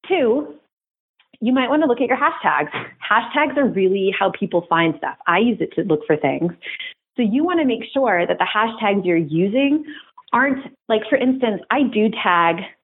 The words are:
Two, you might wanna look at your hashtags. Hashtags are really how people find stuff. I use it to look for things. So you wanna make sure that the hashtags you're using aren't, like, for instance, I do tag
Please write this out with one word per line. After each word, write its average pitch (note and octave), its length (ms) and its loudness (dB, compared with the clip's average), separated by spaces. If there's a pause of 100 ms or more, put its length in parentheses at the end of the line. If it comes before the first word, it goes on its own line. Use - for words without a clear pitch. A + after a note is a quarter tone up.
Two, C#4+ 480 0 (840)
you A#3+ 140 0
might B3+ 160 0
wanna D4+ 160 2
look B3 160 0
at B3 60 0
your B3+ 100 0
hashtags. E3+ 540 0 (360)
Hashtags A#3 500 0
are C#4 80 2
really F#3+ 520 2
how F#3+ 140 0
people F3+ 360 -2
find E3 300 2
stuff. C#3 200 -8 (100)
I F3 120 2
use A3+ 220 2
it - 140 -6
to - 80 -2
look - 240 0
for D#3 100 2
things. D#3 340 -2 (640)
So B3 60 -2
you A#3 220 2
wanna E4+ 220 0
make A3+ 180 0 (100)
sure G3+ 320 2
that F3 140 -2
the F#3 40 2
hashtags G#3+ 600 0
you're F3 120 2
using G3+ 680 0 (480)
aren't, C4 400 0 (160)
like, A3 200 0
for C#4+ 80 2
instance, B3 520 0
I C4+ 140 2
do A3 260 0
tag E3+ 480 0 (260)